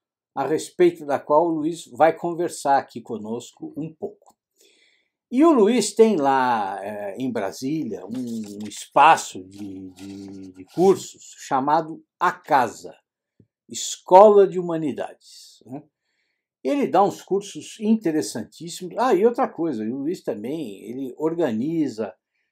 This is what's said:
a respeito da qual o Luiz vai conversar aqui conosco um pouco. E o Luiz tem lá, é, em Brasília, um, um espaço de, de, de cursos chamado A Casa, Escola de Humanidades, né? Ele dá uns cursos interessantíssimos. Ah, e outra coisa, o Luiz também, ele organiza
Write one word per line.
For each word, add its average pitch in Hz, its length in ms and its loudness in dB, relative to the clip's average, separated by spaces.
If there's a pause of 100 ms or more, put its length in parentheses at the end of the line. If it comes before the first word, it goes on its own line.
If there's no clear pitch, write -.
(340)
a 135 140 -4
respeito 165 580 0
da 135 140 -2
qual 151 260 2
o 170 40 -2
Luiz 160 380 -6
vai 147 280 2
conversar 160 640 -2
aqui 127 240 -6
conosco 110 760 -12
um 160 160 -10
pouco. - 400 -14 (960)
E 254 140 2
o 339 80 8
Luiz 233 420 4
tem 220 220 6
lá, 123 680 0
é, 104 340 -8
em 127 140 -4
Brasília, 110 720 -6
um, 110 580 -10
um 104 40 -12
espaço 139 760 2
de, 95 480 -14
de, 98 640 -18
de 92 200 -20
cursos - 640 0
chamado 151 640 -2 (160)
A 175 120 0
Casa, - 640 -2 (720)
Escola 196 800 8
de 175 120 -4
Humanidades, - 1080 -8
né? 139 180 -16 (800)
Ele 277 240 -2
dá 180 160 4
uns 180 180 -2
cursos - 580 -8
interessantíssimos. 170 1200 -4
Ah, 240 160 2
e 185 100 2
outra 240 240 2
coisa, 156 360 -4
o 117 160 -6
Luiz 156 240 -6
também, 113 580 -8
ele 123 340 -12
organiza 143 960 -4 (400)